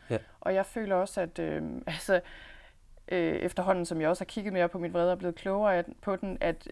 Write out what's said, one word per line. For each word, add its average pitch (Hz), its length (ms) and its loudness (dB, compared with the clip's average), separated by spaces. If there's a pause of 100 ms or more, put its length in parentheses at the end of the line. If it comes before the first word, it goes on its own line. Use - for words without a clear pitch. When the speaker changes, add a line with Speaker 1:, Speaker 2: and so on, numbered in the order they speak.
Speaker 1:
Ja. 113 80 0 (240)
Speaker 2:
Og 185 120 2
jeg 190 120 4
føler 202 300 -2
også, 190 260 0
at, 165 180 -6
øhm, 156 440 -4
<laughs> - 40 -6
altså, 175 340 2 (920)
øh, 165 240 2
efterhånden, 180 500 0
som 165 160 -2
jeg 156 80 4
også 180 140 2
har - 20 -8
kigget 202 280 -6
mere 175 160 4
på 185 100 -8
min 170 140 -4
vrede 175 180 4
og 180 60 2
blevet 180 180 -2
klogere 196 420 2
af 170 80 0
den, - 160 -14
på 208 140 -2
den, 196 260 -4
at, 165 300 0